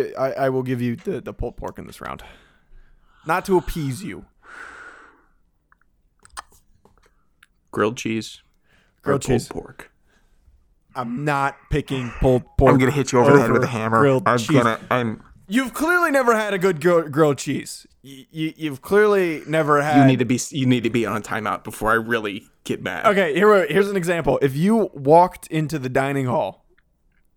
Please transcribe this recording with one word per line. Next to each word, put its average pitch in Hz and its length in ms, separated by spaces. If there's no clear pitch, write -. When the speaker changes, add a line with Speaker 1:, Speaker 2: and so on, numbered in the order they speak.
Speaker 1:
I, 131 140
I 135 180
will 131 120
give 127 200
you 120 140
the, 151 260
the - 100
pulled - 240
pork - 220
in 82 80
this - 160
round. 65 200
Not 170 200
to 190 100
appease 156 480
you. 98 220
Speaker 2:
Grilled 110 260
cheese - 460
or - 40
Speaker 1:
Grilled 139 220
Speaker 2:
pulled 120 160
Speaker 1:
cheese. - 80
Speaker 2:
pork? - 420
Speaker 1:
I'm 123 300
not 139 320
picking 131 400
pulled 127 220
pork 131 140
Speaker 2:
I'm 139 60
gonna 127 140
hit 135 200
you 123 80
over 143 120
the 143 80
head 113 100
with 113 120
a - 40
Speaker 1:
over 123 120
Speaker 2:
hammer. 110 220
Speaker 1:
grilled 135 260
Speaker 2:
I'm 117 100
Speaker 1:
cheese. 117 140
Speaker 2:
gonna, 120 280
I'm 113 320
Speaker 1:
You've 247 220
clearly 339 360
never 254 240
had 214 200
a 190 40
good 175 220
gr-, 170 300
grilled 143 260
cheese. - 500
Y-, 135 300
y-, 160 240
you've 147 240
clearly 196 680
never 147 360
had 147 160
Speaker 2:
You 135 80
need 131 140
to 127 40
be, 117 240
you 131 160
need 127 200
to 117 40
be 113 160
on 104 180
timeout 101 400
before 110 280
I 113 60
really 110 500
get - 180
mad. 92 220
Speaker 1:
Okay, 185 300
here, 196 320
here's 196 240
an 202 80
example. 160 420
If 135 160
you 202 380
walked 160 540
into 156 300
the 131 120
dining 135 340
hall, 123 400